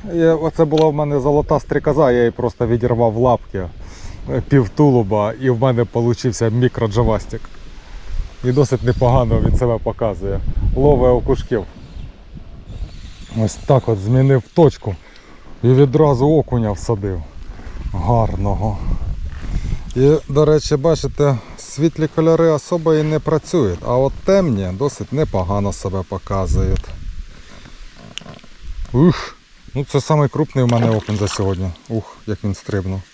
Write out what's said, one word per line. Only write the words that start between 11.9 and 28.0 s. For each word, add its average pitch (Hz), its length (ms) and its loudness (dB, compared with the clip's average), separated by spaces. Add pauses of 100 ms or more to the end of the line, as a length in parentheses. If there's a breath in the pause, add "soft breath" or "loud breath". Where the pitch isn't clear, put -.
Ось 110 180 -2
так - 340 2
от 104 100 0
змінив 131 440 4 (100)
точку 131 420 2 (680 loud breath)
і 120 40 4
відразу 139 640 4
окуня 123 420 2
всадив. 98 500 -4 (720 loud breath)
Гарного. 104 840 0 (1200 loud breath)
І, 143 200 6 (120)
до 143 160 4
речі, 151 300 2
бачите, 143 640 0 (200 loud breath)
світлі 151 580 -2
кольори 165 320 4
особо 160 480 0
і 156 80 2
не 151 160 0
працюють, 143 680 0
а 120 100 0
от 135 180 2
темні 151 540 2 (100)
досить 131 360 -4
непогано 101 600 0
себе 92 360 -6
показують. 95 760 -2 (2000 loud breath)